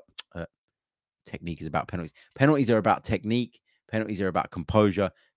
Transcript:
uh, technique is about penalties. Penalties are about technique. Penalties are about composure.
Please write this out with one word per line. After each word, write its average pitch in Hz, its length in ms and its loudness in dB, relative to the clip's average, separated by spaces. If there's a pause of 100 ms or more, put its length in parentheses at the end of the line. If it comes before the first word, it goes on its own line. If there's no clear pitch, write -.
(340)
uh, 85 120 -10 (800)
technique 82 360 -10
is 80 60 -10
about 73 200 -4
penalties. 85 260 -10 (220)
Penalties 139 360 4
are 110 60 6
about 104 260 2
technique. 113 580 -2 (280)
Penalties 107 320 -4
are 95 60 -2
about 87 240 -2
composure. 95 600 2 (260)